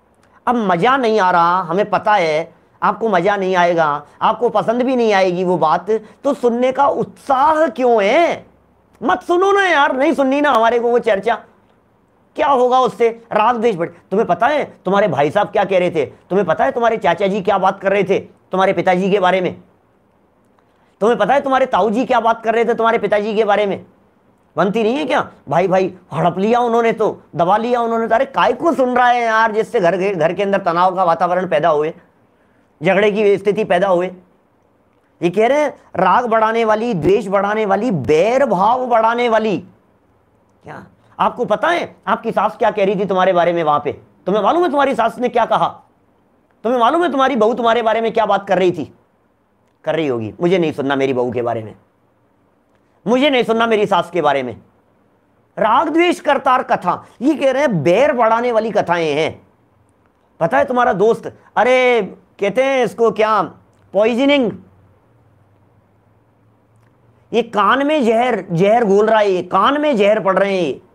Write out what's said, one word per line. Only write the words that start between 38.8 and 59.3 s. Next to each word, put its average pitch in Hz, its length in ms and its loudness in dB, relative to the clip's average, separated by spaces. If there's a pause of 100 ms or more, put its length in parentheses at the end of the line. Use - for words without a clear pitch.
बढ़ाने 233 440 2
वाली। 220 280 0 (1080)
क्या 147 180 -16 (360)
आपको 220 260 -2
पता 214 220 -2
है 330 280 -4 (120)
आपकी 220 240 -4
सास 214 260 -2
क्या 220 140 0
कह 196 140 0
रही 202 100 0
थी 202 100 -2
तुम्हारे 185 280 2
बारे 175 200 2
में 170 100 -2
वहां 147 160 2
पे? 139 120 -6 (360)
तुम्हें 202 160 0
मालूम 294 200 2
है 349 60 0
तुम्हारी 269 260 0
सास 226 240 -2
ने 247 100 -2
क्या 233 160 0
कहा? 175 220 0 (960)
तुम्हें 247 160 0
मालूम 285 240 2
है 349 80 -2
तुम्हारी 269 240 0
बहू 220 180 2
तुम्हारे 233 280 0
बारे 220 200 0
में 226 120 -2
क्या 220 120 0
बात 196 220 -2
कर 190 100 2
रही 180 140 2
थी? 131 220 -8 (920)
कर 156 100 -4
रही 156 120 -2
होगी, 113 340 -4
मुझे 175 160 0
नहीं 160 140 0
सुनना 139 240 -2
मेरी 135 180 0
बहू 123 180 -2
के 120 100 -4
बारे 117 220 -4
में, 104 100 -16 (1300)
मुझे 254 240 2
नहीं 254 140 2
सुनना 226 240 0
मेरी 214 180 2
सास 180 240 0
के 175 120 -4
बारे 143 220 0
में। 120 100 -8 (1040)
राग 233 320 0
द्वेष 330 300 0
करतार 269 440 0
कथा, 180 400 -4 (180)
ये 277 140 0
कह 262 160 0
रहे 262 100 0
हैं 226 220 0
बैर 226 300 4
बढ़ाने 233 380 0
वाली 220 200 -2
कथाएं 170 420 -2
हैं। 143 280 -4 (960)